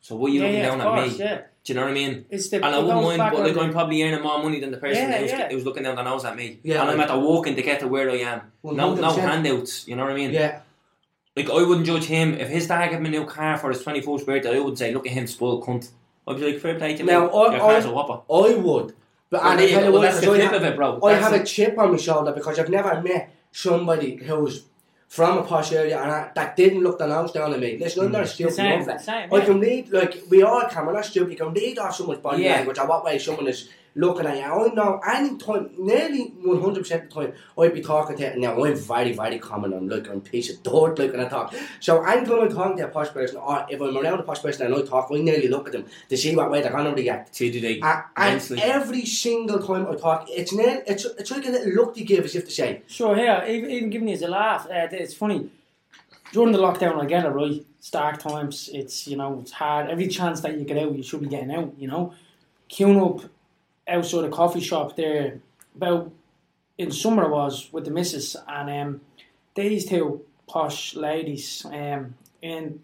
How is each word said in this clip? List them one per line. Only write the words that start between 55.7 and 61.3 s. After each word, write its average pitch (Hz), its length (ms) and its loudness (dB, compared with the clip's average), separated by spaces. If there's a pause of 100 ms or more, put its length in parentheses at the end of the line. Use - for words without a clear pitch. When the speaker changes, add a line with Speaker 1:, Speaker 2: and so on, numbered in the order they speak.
Speaker 2:
During 226 180 4
the 196 80 4
lockdown, 175 420 0
I 147 60 -4
get 170 180 0
it, 147 40 -2
right? 147 360 -4 (140)
It's - 100 -20
dark 151 300 -4
times, 147 520 -8
it's, - 360 -12
you 139 100 -8
know, 139 240 -6
it's - 120 -18
hard. 147 360 -4
Every 175 180 -4
chance 165 340 -4
that 156 180 -6
you 143 60 -8
get 147 120 -4
out, 151 180 -2
you 135 60 -8
should 147 200 -10
be 139 60 -4
getting 139 240 -8